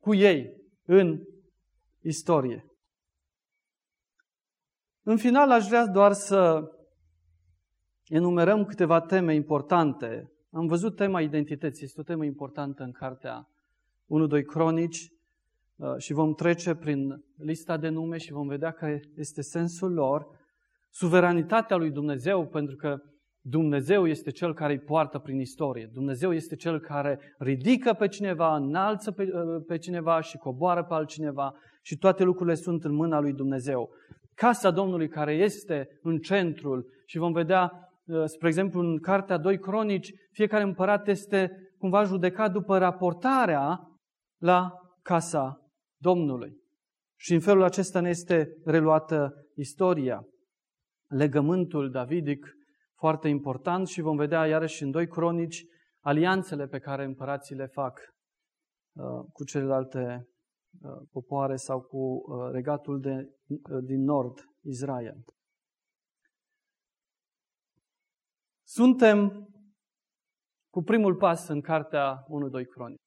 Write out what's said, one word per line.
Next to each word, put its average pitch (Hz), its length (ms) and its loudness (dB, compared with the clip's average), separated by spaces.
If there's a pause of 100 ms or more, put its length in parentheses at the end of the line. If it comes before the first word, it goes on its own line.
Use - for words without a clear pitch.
cu 208 140 2
ei 185 360 4 (340)
în 175 340 4 (800)
istorie. 143 640 0 (2500)
În 220 140 2
final, 247 340 6
aș 233 160 6
vrea 233 200 4
doar 202 260 6
să 185 500 4 (1400)
enumerăm 175 600 2
câteva 170 360 2
teme 170 340 2
importante. 143 960 0 (180)
Am 165 160 -4
văzut 170 300 0
tema 190 240 0
identității, 147 640 -4
este 139 160 -16
o 147 40 -12
temă 160 200 -6
importantă 139 580 -10
în 127 80 -10
cartea 127 580 -12 (580)
unu, 156 200 2
doi 147 180 2
Cronici, 165 640 -2 (680)
uh, 131 200 -8
și 139 160 -10
vom 156 220 0
trece 170 400 0
prin 139 500 -6 (120)
lista 160 400 -6
de 156 120 -4
nume 165 300 -6
și 160 140 -14
vom 143 140 -6
vedea 143 240 -4
care 151 300 -6 (140)
este 151 280 -10
sensul 170 500 -4
lor. 147 340 0 (640)
Suveranitatea 175 840 2
lui 160 140 0
Dumnezeu, 147 560 -2
pentru 147 300 -6
că 143 200 -4 (480)
Dumnezeu 151 640 2
este 151 240 -2
Cel 165 240 -4
care 147 180 -2
îi 143 60 -2
poartă 151 400 -2
prin 135 220 -6
istorie. 127 520 -6
Dumnezeu 139 400 -2
este 165 240 -6
Cel 160 240 -4
care 143 580 -6
ridică 170 540 0
pe 208 160 0
cineva, 170 480 0
înalță 190 560 -2
pe, 196 100 -6
uh, 170 440 -4
pe 165 120 -4
cineva 165 420 0
și 156 160 -12
coboară 165 480 -2
pe 170 100 -6
altcineva 147 600 -4 (280)
și - 140 -10
toate 190 260 4
lucrurile 180 320 2
sunt 165 300 -4
în 147 100 0
mâna 156 260 0
lui 143 120 0
Dumnezeu. 135 580 -4 (440)
Casa 226 360 4
Domnului 175 380 0
care 151 260 -2
este 175 680 -2
în 165 160 -2
centrul 143 680 -2 (180)
și - 140 -10
vom 170 140 0
vedea, 170 380 2 (340)
uh, 160 200 -2
spre 156 240 -2
exemplu, 180 320 0
în 170 180 0
cartea 190 400 0
doi 185 200 0
Cronici, 196 540 -4 (180)
fiecare 208 320 0
împărat 202 460 0
este 196 420 0 (280)
cumva 196 260 4
judecat 185 480 0
după 190 260 2
raportarea 180 1040 0 (560)
la 180 340 4 (320)
casa 160 540 -2 (400)
Domnului. 139 600 0 (640)
Și - 160 0
în 165 60 6
felul 190 220 6
acesta 185 380 2
ne 175 80 0
este 170 400 0 (160)
reluată 156 680 2 (220)
istoria. 139 720 -2 (840)
Legământul 147 840 0
davidic, 139 560 -4 (480)
foarte 156 340 0
important, 147 580 -2
și 180 140 -10
vom 156 160 -2
vedea 156 300 0
iarăși 160 360 -2
în 139 80 -4
doi 165 160 -2
Cronici 170 580 -4 (360)
alianțele 156 640 0
pe 131 120 -10
care 139 260 -8
împărații 135 520 -8
le 135 100 -8
fac, 131 320 -8 (920)
uh, 127 400 -12
cu - 120 -14
celelalte, 131 840 -4 (520)
uh, 143 300 -18
popoare 135 460 -4
sau 131 240 -6
cu, 135 180 -14
uh, 131 540 -8
regatul 143 480 -6
de, 135 100 -6 (360)
uh, 143 380 -10
din 135 180 -2
nord, 135 360 -2 (220)
Israel. 123 640 -10 (3500)
Suntem 220 800 6 (1200)
cu 180 120 -4
primul 208 340 2
pas 170 320 0
în 147 120 -4
cartea 143 640 -2
unu, 143 220 -6
doi 127 180 -8
Cronici. 127 400 -16